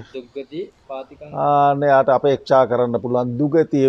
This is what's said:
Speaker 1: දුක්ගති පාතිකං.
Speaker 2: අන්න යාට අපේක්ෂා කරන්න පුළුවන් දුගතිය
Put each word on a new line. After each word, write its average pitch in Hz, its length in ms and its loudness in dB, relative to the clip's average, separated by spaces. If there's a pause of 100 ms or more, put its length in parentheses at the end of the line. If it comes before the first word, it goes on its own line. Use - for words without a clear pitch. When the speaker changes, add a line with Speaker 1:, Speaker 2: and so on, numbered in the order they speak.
(100)
Speaker 1:
දුක්ගති 135 500 -14 (240)
පාතිකං. 139 500 -16 (120)
Speaker 2:
අන්න 143 360 2
යාට 135 260 4
අපේක්ෂා 139 580 2
කරන්න 120 340 -2
පුළුවන් 123 380 -4
දුගතිය 147 500 0